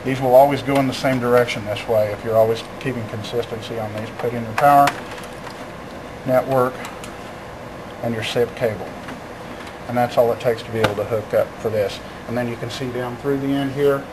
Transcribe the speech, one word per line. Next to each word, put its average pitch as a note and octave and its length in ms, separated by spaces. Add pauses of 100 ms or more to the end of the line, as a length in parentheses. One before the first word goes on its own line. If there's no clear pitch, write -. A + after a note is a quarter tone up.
These C3 160
will B2+ 160
always C3+ 260
go C#3 140
in C3+ 100
the B2+ 80
same C3 240
direction A#2+ 460
this G#2 240
way G#2+ 240
if G2+ 120
you're A2+ 120
always A2+ 260 (160)
keeping A#2+ 300
consistency A2+ 720
on G#2+ 140
these. A2 140 (100)
Put A#2+ 140
in A#2 120
your A2 80
power, C#3+ 340 (1400)
network, B2+ 480 (1300)
and A#2 100
your A2 80
sip A#2 320
cable. G#2+ 340 (1000)
And A#2+ 80
that's A#2+ 200
all A#2+ 140
it A2+ 80
takes A#2 240
to - 80
be A2+ 80
able G#2+ 160
to G#2 100
hook G#2+ 300
up G#2 140 (100)
for A#2 120
this. G#2 280 (300)
And A#2 100
then B2 80
you A#2 80
can A#2 160
see C3 220
down B2 240
through C#3 240
the C#3 80
end C#3 240
here C#3 400